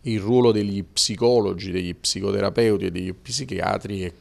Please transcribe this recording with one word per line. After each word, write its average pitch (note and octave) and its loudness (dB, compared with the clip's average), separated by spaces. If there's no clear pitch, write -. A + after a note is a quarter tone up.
Il A2 -2
ruolo A#2+ 4
degli G2+ 0
psicologi, G2+ 0
degli F2+ -2
psicoterapeuti G2 0
e F2+ -2
degli F2+ -6
psichiatri F#2+ -4
è F2 -6